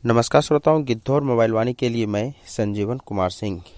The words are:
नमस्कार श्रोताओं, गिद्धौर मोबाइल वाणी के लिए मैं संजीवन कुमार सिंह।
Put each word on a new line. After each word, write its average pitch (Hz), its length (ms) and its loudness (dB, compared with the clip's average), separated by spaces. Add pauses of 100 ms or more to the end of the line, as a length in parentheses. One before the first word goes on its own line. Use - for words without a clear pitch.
नमस्कार 117 360 4
श्रोताओं, 151 420 2
गिद्धौर 131 380 -2
मोबाइल 117 300 2
वाणी 113 200 0
के 123 160 -2
लिए 117 180 -2
मैं 104 280 -4 (120)
संजीवन 104 520 -4
कुमार 95 320 -4
सिंह। 92 320 -8 (160)